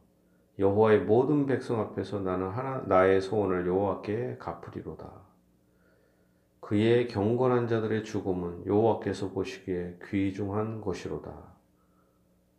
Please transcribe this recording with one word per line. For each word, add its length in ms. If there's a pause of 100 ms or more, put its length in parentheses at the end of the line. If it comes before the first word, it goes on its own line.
(600)
여호와의 460
모든 400
백성 340
앞에서 400
나는 300
하나, 320
나의 400
소원을 440
여호와께 760
갚으리로다. 720 (1500)
그의 480
경건한 600
자들의 360
죽음은 640
여호와께서 680
보시기에 720
귀중한 800
것이로다. 500 (1300)